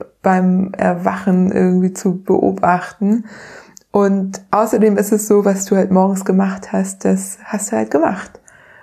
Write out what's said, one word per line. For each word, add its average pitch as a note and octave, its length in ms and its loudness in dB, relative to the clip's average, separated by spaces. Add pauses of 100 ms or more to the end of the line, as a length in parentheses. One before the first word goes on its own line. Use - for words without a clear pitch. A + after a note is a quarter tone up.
(220)
beim F#3 540 2
Erwachen F#3 760 0
irgendwie F#3 400 2
zu F#3 300 -4
beobachten. F#3+ 1040 0 (680)
Und G3 480 0 (100)
außerdem G#3+ 460 2
ist G#3 160 0
es G#3 160 0
so, G#3 160 4
was G3 200 0
du G3 120 0
halt F#3+ 160 2
morgens F#3+ 320 2
gemacht F#3+ 480 -2
hast, F#3+ 320 -4
das F#3+ 400 -2
hast - 280 -6
du A3 40 -2
halt G#3+ 140 -2
gemacht. C#4 500 -2 (420)